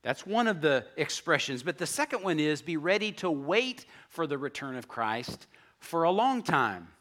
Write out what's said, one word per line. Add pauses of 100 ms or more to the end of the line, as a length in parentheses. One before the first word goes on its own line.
That's
one
of
the (120)
expressions.
But
the
second
one
is,
"Be
ready
to
wait (240)
for
the
return
of
Christ (320)
for
a
long
time."